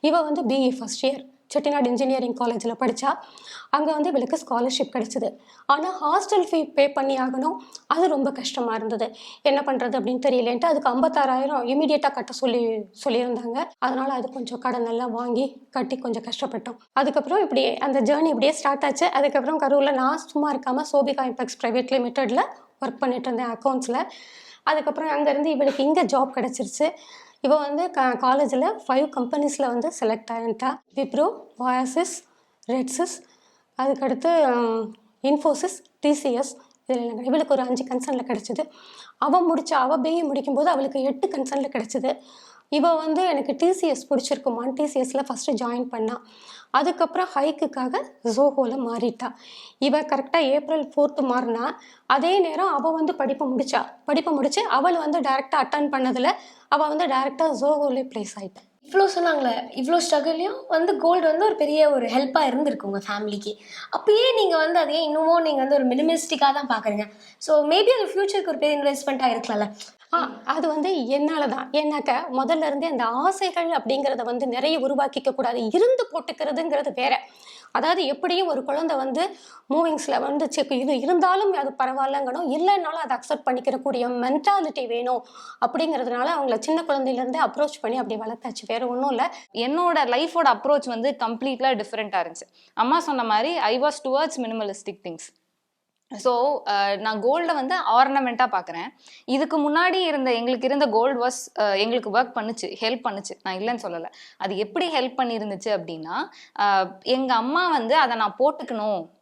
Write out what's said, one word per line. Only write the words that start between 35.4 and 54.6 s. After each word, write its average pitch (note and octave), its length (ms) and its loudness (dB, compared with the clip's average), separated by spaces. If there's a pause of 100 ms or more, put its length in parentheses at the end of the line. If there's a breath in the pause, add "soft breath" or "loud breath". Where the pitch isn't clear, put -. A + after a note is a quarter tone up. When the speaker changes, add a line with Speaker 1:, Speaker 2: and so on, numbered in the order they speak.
Speaker 1:
டி D4 120 4
சி D4 200 0
எஸ், C4+ 240 -2
இதுல - 400 -6
எல்லாம் A#3 280 -4
இவளுக்கு C#4 300 2
ஒரு C4 80 0
அஞ்சு B3+ 220 -2
கன்சர்ன்ல B3+ 520 -4
கிடைச்சது. A#3+ 340 -6 (480 loud breath)
அவ E4 360 4
முடிச்சா, - 180 -2
அவ C#4 260 2
பி D#4+ 240 0
இ D#4 40 -2
முடிக்கும்போது C#4 380 0
அவளுக்கு C4+ 380 0
எட்டு C4+ 260 0
கன்சர்ன்ல C4+ 560 -4
கிடைச்சது. B3+ 340 -2 (500 loud breath)
இவ E4 260 4
வந்து D#4 340 0
எனக்கு C#4 300 -2
டி F4 140 4
சி F4+ 160 0
எஸ் C4 240 -2
பிடிச்சிருக்குமான்னு C4 640 -2
டி D4 120 0
சி C#4+ 140 -2
எஸ்ல C4 220 -2
ஃபர்ஸ்ட் B3+ 420 -4
ஜாயின் A#3+ 200 -4
பண்ணா. A#3+ 380 -4 (480 loud breath)
அதுக்கப்புறம் E4 640 2
ஹைக்குக்காக C#4+ 680 -2 (220)
Zoho-ல C4 520 2
மாறிட்டா. A#3+ 580 -4 (440 loud breath)
இவ C#4 220 2
கரெக்டா C#4 360 -2
ஏப்ரல் D4 600 0
ஃபோர்த் D4 240 2
மாறினா, B3 500 0 (360 loud breath)
அதே D#4+ 320 2
நேரம் E4+ 300 2
அவ D4 220 0
வந்து D#4+ 240 0
படிப்பை C#4 340 -2
முடிச்சா. B3+ 380 0 (180)
படிப்பை D#4 300 0
முடிச்சு C#4+ 280 0